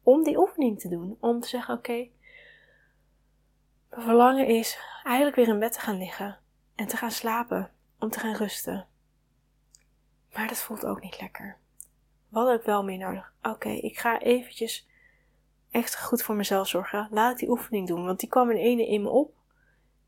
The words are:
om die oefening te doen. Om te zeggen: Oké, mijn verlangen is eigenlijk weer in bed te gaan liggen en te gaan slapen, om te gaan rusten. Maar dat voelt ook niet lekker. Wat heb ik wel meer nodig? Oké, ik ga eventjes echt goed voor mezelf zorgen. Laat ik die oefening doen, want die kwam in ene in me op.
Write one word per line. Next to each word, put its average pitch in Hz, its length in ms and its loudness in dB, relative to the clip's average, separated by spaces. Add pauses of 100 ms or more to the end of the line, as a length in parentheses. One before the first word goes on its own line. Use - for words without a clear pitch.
om 285 200 8
die - 140 2
oefening 302 420 4
te 175 100 -10
doen. 175 300 -6
Om 233 200 0
te 240 80 -8
zeggen: 240 280 -6
Oké, 240 340 -6 (1800)
mijn - 120 -12
verlangen 240 460 6
is 226 320 0 (240)
eigenlijk 277 320 2
weer 240 120 6
in 214 120 2
bed 226 140 -2
te - 60 -10
gaan 202 180 -4
liggen 196 420 -10 (360)
en 208 120 -6
te - 100 -6
gaan 226 140 -4
slapen, 226 600 -4 (280)
om 220 100 -4
te 220 100 -8
gaan 220 160 -4
rusten. 196 520 -6 (1500)
Maar 220 140 -4
dat 233 100 -6
voelt - 280 -8
ook 202 160 -4
niet - 180 -14
lekker. - 400 -14 (720)
Wat 226 180 0
heb 233 120 4
ik 233 60 -10
wel 208 180 2
meer 190 140 -6
nodig? 190 440 -10
Oké, 220 280 -4
ik 214 280 -6
ga 226 220 0
eventjes - 680 -2 (840)
echt - 280 -2
goed - 240 -2
voor 214 120 -4
mezelf 196 320 0
zorgen. 208 440 -4
Laat 220 200 4
ik 247 60 -6
die - 120 -4
oefening 214 380 -2
doen, 175 180 -2
want 190 140 -2
die 240 100 -6
kwam 247 200 4
in 226 80 2
ene 226 300 2
in 208 140 0
me 202 80 -2
op. 294 240 2 (760)